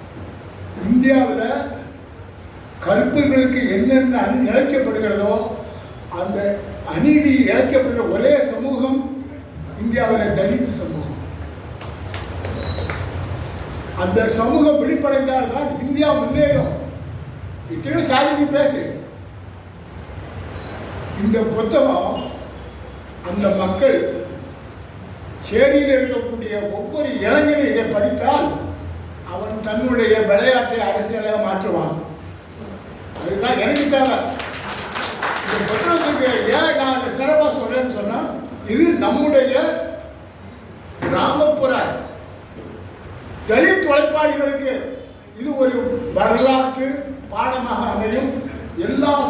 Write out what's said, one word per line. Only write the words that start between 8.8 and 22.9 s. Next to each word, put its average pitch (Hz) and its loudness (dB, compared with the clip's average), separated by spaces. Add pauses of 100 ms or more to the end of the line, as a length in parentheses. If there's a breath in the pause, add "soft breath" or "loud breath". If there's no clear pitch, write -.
இந்தியாவுல 226 2 (100)
தலித் - 2
சமூகம். 156 -6 (2750)
அந்த 185 4 (100)
சமூகம் 294 6
விழிப்படைந்தால்தான் 269 2 (180)
இந்தியா 285 2 (100)
முன்னேறும். 294 2 (1040)
இத்தனை 320 -2
சாதிக்கு 285 4
பேசு. 277 4 (2500)
இந்த 220 4 (160)
புத்தகம் - 2 (1160)